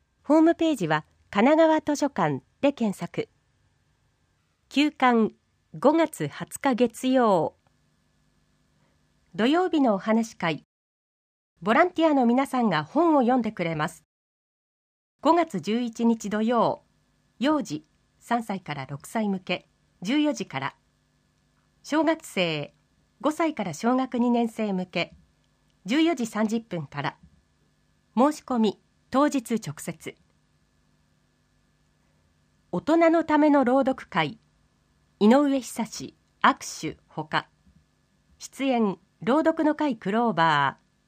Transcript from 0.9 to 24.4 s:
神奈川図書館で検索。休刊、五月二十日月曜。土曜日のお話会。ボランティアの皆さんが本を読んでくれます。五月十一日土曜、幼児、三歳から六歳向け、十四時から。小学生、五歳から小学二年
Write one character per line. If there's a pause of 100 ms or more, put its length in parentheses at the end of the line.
神
奈
川
図
書
館 (200)
で
検
索。 (1400)
休
刊、 (440)
五
月
二
十
日
月
曜。 (1800)
土
曜
日
の
お
話
会。 (1000)
ボ
ラ
ン
テ
ィ
ア
の
皆
さ
ん
が
本
を
読
ん
で
く
れ
ま
す。 (1200)
五
月
十
一
日
土
曜、 (560)
幼
児、 (340)
三
歳
か
ら
六
歳
向
け、 (320)
十
四
時
か
ら。 (1040)
小
学
生、 (480)
五
歳
か
ら
小
学
二
年